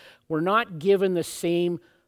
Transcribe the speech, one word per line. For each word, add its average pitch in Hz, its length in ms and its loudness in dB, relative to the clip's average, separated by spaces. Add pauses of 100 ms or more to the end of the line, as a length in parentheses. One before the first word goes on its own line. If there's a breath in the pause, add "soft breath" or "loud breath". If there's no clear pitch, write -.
(280 loud breath)
were 156 120 -2
not 196 380 -2
given 190 360 2
the 165 100 -2
same 175 560 -2 (280 soft breath)